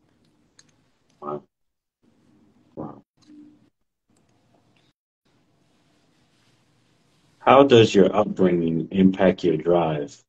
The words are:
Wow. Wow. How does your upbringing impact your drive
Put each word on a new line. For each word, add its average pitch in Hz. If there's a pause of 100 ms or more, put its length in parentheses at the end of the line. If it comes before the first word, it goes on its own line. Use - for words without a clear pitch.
(1200)
Wow. 73 (1300)
Wow. - (4000)
How 127
does 117
your 92
upbringing 87
impact 95
your 82
drive 80